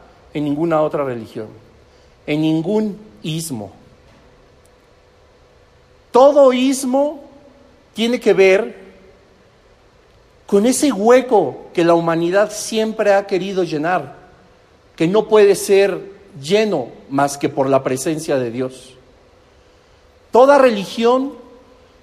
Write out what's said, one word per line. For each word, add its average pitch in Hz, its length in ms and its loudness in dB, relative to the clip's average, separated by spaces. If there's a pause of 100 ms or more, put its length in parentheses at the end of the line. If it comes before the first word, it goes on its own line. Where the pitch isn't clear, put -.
(340)
en 147 100 -6
ninguna 151 380 -2
otra 151 220 -2
religión, 113 440 -10 (800)
en 151 140 -2
ningún 175 580 -2 (240)
ismo. 156 480 -10 (2500)
Todo 277 400 6
ismo 269 720 -2 (720)
tiene 233 260 -2
que 208 140 2
ver 196 480 2 (1600)
con 202 200 2
ese 262 260 0
hueco 214 840 2
que 170 120 0
la 170 80 4
humanidad 170 580 0
siempre 220 600 -2
ha 196 120 2
querido 190 380 -4
llenar, 156 540 -6 (800)
que - 100 0
no 214 220 0
puede 202 260 6
ser 196 560 0 (300)
lleno 175 480 -2 (200)
más 139 280 -2
que 151 100 -4
por 135 220 -2
la 135 140 2
presencia 147 540 -4
de 123 140 -4
Dios. 127 440 -10 (1400)
Toda 277 260 6
religión, 247 760 0 (680)